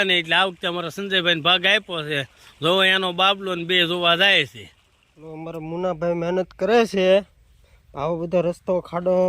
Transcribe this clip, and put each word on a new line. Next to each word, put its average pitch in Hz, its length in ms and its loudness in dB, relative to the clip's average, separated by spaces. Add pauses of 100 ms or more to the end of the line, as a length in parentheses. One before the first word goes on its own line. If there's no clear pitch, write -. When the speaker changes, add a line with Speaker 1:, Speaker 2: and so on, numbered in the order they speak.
Speaker 1:
નહીં, 185 160 2
એટલે 165 160 -2
આ 190 120 2
વખતે 180 180 -8
અમારા 170 300 -6
સંજયભાઈને 175 520 0
ભાગ 180 180 2
આપ્યો 190 420 -2
છે. 143 120 -4 (400)
જો 156 100 0 (140)
એનો 190 280 2
બાબલો 190 420 0
ને 170 140 -6
બે 180 220 2
જોવા 175 260 0
જાય 180 300 4
છે. 107 180 -18 (520)
Speaker 2:
અમારા 160 540 -12
મુન્નાભાઈ 175 500 -2
મહેનત 175 380 -2
કરે 214 200 4 (140)
છે. 185 140 2 (880)
આવો 147 260 -4
બધો 175 220 -2
રસ્તો 175 380 -2
ખાડો 180 340 -2 (140)